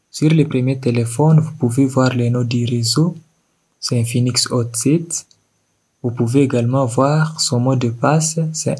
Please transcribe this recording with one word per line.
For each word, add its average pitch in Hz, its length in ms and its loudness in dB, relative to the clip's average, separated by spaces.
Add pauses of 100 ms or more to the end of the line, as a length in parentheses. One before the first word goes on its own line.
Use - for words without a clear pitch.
Sur 151 220 0
le 156 160 4
premier 131 320 -2
téléphone, 131 640 2
vous - 160 -4
pouvez 127 300 0
voir 127 280 2
les 120 160 0
noms 123 140 0
du 120 200 -2
réseau. 120 520 0 (640)
C'est - 180 -2
Infinix 120 540 0
Hot 120 220 -2
sept. 160 520 -2 (720)
Vous 120 120 -4
pouvez 120 300 0
également 123 440 0
voir 147 540 0
son - 180 -2
mot 131 160 2
de 123 160 0
passe, 147 480 0 (140)
c'est - 280 -4